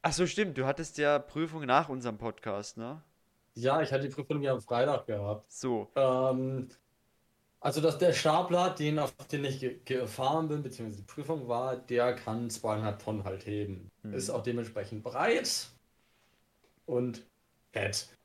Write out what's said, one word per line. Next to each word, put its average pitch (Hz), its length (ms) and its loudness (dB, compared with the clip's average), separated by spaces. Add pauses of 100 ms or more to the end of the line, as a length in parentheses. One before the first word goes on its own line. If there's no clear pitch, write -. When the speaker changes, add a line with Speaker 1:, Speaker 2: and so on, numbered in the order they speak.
Speaker 1:
Ach 165 120 0
so, 175 120 4
stimmt. 170 320 0
Du 131 80 0
hattest 143 320 -4
ja 147 220 4
Prüfung 156 460 -4
nach 143 240 6
unserem 120 280 -4
Podcast, 107 600 -6
ne? 131 240 -8 (520)
Speaker 2:
Ja, 135 280 2
ich 143 100 0
hatte 135 160 0
die 131 60 -8
Prüfung 147 280 -4
ja 135 120 2
am 117 80 -2
Freitag 123 440 0
gehabt. 104 460 -4
Speaker 1:
So. 120 440 -2
Speaker 2:
Ähm, 131 760 2 (920)
also, 143 200 0
dass 151 200 4
der 127 140 6
Stapler, 175 580 4
den, 151 260 0
auf 143 160 0 (180)
den 143 140 -2
ich 135 140 -4
ge-, 127 260 -4
gefahren 131 640 0
bin, 151 160 -2
beziehungsweise 107 400 -8
die - 40 -18
Prüfung 147 400 -4
war, 123 300 0
der 120 380 2
kann 117 340 -4
zweieinhalb 107 540 -2
Tonnen 107 220 -4
halt 95 200 -6
heben. 104 460 -6 (100)
Speaker 1:
Mhm. 107 140 -8
Speaker 2:
Ist 98 160 -4
auch 117 100 -2
dementsprechend 110 640 -4
breit - 640 0 (1200)
und 123 360 0 (500)
fett. 101 340 -2 (180)